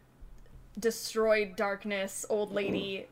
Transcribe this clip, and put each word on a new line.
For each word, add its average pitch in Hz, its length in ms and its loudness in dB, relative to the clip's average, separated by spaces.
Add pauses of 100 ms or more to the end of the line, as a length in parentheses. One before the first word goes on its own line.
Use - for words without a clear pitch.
(800)
destroyed 214 800 2
darkness, 202 720 -2
old 208 220 0
lady, 196 600 -2